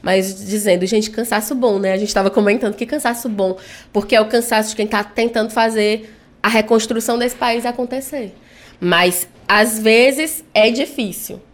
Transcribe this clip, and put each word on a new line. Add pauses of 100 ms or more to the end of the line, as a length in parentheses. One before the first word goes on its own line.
Mas (100)
dizendo,
gente,
cansaço
bom,
né?
A
gente
tava
comentando
que
cansaço
bom, (340)
porque
é
o
cansaço
de
quem
tá
tentando
fazer (280)
a
reconstrução
desse
país
acontecer. (460)
Mas, (180)
às
vezes,
é
difícil. (120)